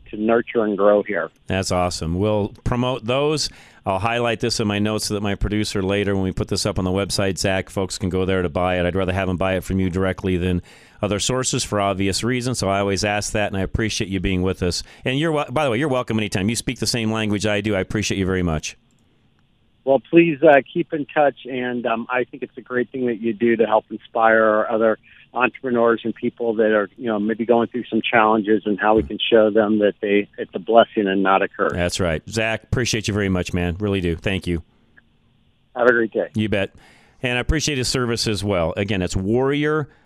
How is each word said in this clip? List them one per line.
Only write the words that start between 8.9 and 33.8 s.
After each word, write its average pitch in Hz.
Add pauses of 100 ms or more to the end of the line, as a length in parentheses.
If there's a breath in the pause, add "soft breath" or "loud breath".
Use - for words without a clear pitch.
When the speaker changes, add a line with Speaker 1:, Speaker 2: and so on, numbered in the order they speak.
Speaker 2:
rather 92
have 92
them 92
buy 95
it 87
from 95
you 95
directly 92
than 90 (400 soft breath)
other 101
sources 127
for 104
obvious 98
reasons, 123
so 95
I 98
always 98
ask 104
that, 104
and 95
I -
appreciate 101
you 95
being 92
with 92
us. 87 (220 loud breath)
And 127
you're 160
wel-, 147
by 147
the 135
way, 110
you're 151
welcome 123
anytime. 101
You 117
speak 123
the 110
same 110
language 104
I 104
do. 104
I 92
appreciate 98
you 95
very 92
much. 82 (1080)
Speaker 1:
Well, 135
please, 165
uh, 143 (100)
keep 175
in 147
touch, 143
and, 123
um, 113
I 127
think -
it's -
a 123
great 123
thing 131
that 117
you 113
do 117
to 110
help 107
inspire 110
other 113 (360 soft breath)
entrepreneurs 120
and 113
people 117
that 107
are, 104
you -
know, 113
maybe 107
going 117
through 120
some 113
challenges, 110
and 104
how 107
we 107
can 104 (120)
show 110
them 104
that 104
they, 101 (120)
it's 117
a 113
blessing 110
and 95
not 95
a 95
curse. -
Speaker 2:
That's 87
right. 85
Zach, 110
appreciate 113
you 107
very 101
much, 90
man. 87
Really 98